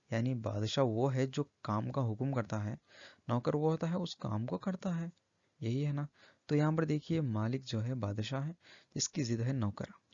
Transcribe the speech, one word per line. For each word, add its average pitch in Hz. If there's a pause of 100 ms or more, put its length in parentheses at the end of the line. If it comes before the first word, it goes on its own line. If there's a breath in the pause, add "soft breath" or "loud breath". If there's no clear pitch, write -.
(100)
यानी 117
बादशाह 107
वो 117
है 131
जो 139 (220)
काम 113
का 135
हुक्म 120
करता 110
है, 104 (500 loud breath)
नौकर 123
वो 151
होता 160
है 170
उस 175
काम 107
को 175
करता 185
है, 170 (500)
यही 123
है 147
ना। 143 (420 soft breath)
तो 147
यहाँ 151
पर 160
देखिए 156
मालिक 120
जो 117
है 120
बादशाह 110
है 160 (400 loud breath)
जिसकी -
ज़िद 117
है 120
नौकर। 110 (220)